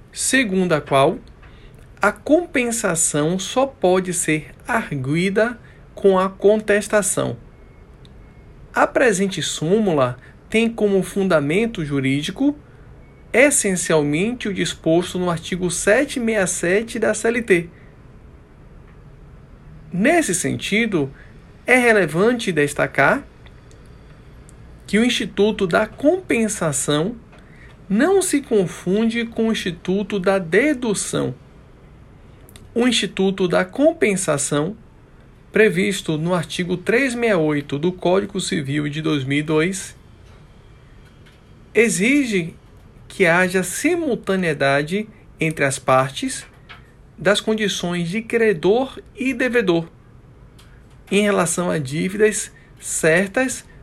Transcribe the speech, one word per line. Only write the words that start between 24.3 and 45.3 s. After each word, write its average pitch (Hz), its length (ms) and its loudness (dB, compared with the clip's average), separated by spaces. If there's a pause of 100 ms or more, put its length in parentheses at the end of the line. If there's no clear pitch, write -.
que 202 120 0
o 233 60 4
instituto 214 600 0
da 190 200 2
compensação 214 1300 0 (720)
não 339 360 2
se 294 180 0
confunde 226 840 0
com 226 220 -2
o 220 40 0
instituto 196 680 -4
da 190 200 2
dedução. 196 960 0 (1400)
O 240 140 2
instituto 190 580 0
da 180 200 2
compensação, 190 1080 0 (760)
previsto 190 640 0
no 165 160 -2
artigo 180 460 -4
trezentos 240 380 -2
e - 20 -8
sessenta 233 80 0
e 214 80 2
oito 151 440 -2
do 180 140 -2
Código 190 480 -2
Civil 147 480 -4
de 156 140 -8
dois 151 220 -2
mil 143 160 -2
e - 20 -4
dois, 160 520 -2 (1800)
exige 214 800 2 (540)
que - 160 0
haja 180 380 2
simultaneidade 190 1500 -2 (320)